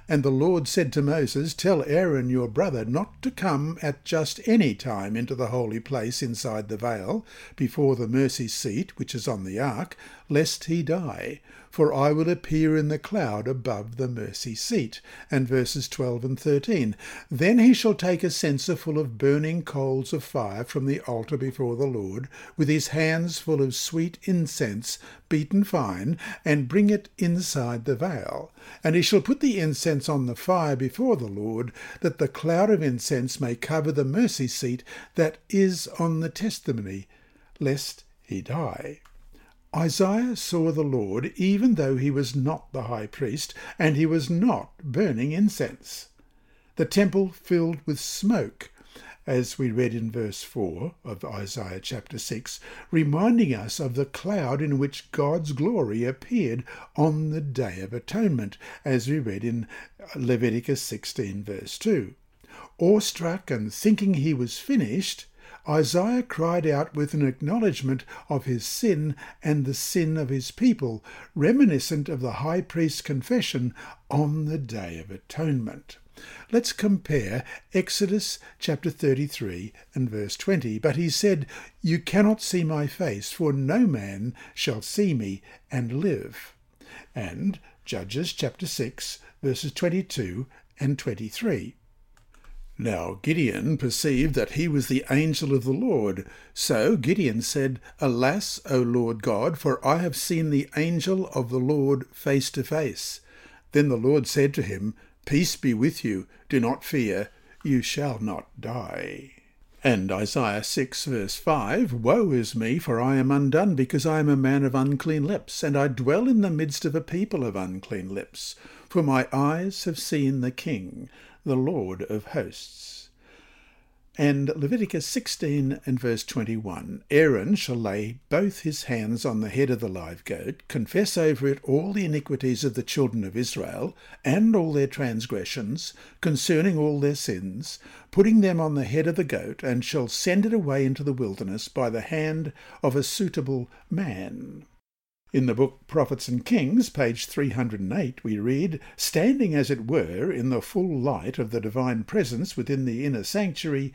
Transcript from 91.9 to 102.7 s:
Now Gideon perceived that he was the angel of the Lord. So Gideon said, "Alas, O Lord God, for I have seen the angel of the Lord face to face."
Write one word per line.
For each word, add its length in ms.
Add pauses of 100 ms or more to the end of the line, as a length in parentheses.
Now 420
Gideon 540
perceived 580
that 180
he 160
was 180
the 220
angel 440
of 120
the 80
Lord. 520 (280)
So 420
Gideon 460
said, 400 (180)
"Alas, 680
O 120
Lord 400
God, 360
for 280
I 120
have 180
seen 340
the 280
angel 560
of 160
the 100
Lord 540
face 380
to 120
face." 560 (540)